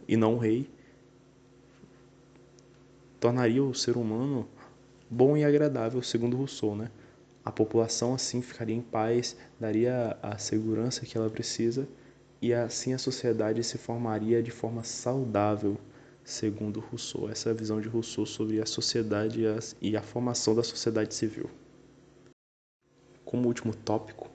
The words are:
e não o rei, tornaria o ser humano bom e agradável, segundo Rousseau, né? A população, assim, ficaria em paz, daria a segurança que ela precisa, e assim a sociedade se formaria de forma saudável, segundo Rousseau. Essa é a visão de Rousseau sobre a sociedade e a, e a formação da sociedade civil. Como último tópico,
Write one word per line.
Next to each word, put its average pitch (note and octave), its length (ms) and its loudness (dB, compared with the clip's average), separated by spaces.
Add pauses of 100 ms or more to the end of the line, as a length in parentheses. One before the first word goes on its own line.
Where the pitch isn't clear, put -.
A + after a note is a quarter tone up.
e - 80 2
não A2+ 200 6
o - 20 0
rei, A#2 320 0 (2500)
tornaria B2 440 4
o C3 100 0
ser B2 220 0
humano A#2+ 520 -2 (640)
bom C3 280 6
e D3+ 60 4
agradável, C3 580 4
segundo A#2+ 340 0
Rousseau, B2+ 400 -2
né? A2 160 -6 (520)
A - 80 -4
população, A2+ 640 2
assim, B2+ 280 -4
ficaria A2+ 340 -6
em A#2+ 60 -2
paz, A#2+ 560 0 (220)
daria A2+ 640 0
a G#2+ 160 -6
segurança A2 680 -2
que - 120 -6
ela A2 120 2
precisa, A#2 580 -2 (540)
e A#2+ 120 2
assim A#2+ 400 0
a C3 40 -2
sociedade A2+ 680 0
se - 120 -4
formaria A2+ 640 0
de A#2+ 100 -4
forma A#2 320 -6
saudável, G#2+ 920 0 (480)
segundo G#2+ 540 -4
Rousseau. - 500 -8
Essa A2+ 200 -4
é - 20 2
a A2 40 0
visão A2 240 -2
de G#2+ 80 -4
Rousseau A2+ 380 -2
sobre G#2+ 360 -2
a A2 40 -4
sociedade A2 760 0
e A2 60 4
a, G#2+ 120 0 (220)
e G#2+ 160 0
a G2 40 -2
formação A#2+ 540 0
da A#2+ 80 4
sociedade A2 500 -2
civil. - 360 -4 (1700)
Como B2 240 0
último A#2 260 0
tópico, - 600 -4